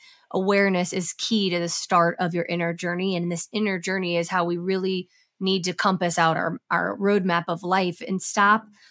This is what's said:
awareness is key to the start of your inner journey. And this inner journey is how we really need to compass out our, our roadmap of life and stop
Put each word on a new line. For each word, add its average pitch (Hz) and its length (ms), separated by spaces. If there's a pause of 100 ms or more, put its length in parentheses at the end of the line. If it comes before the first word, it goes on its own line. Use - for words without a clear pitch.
(320)
awareness 190 600
is 175 200
key 202 360
to 175 100
the 170 100
start 175 500
of 175 160
your 170 100
inner 170 280
journey. 180 420
And 175 160
this 170 200
inner 208 280
journey 180 380
is 170 120
how 180 160
we 175 120
really 185 500 (320)
need 190 260
to 180 80
compass 180 460
out 165 180
our, 165 220 (120)
our 180 260
roadmap 190 500
of 175 160
life 180 440
and 190 140
stop 208 440 (260)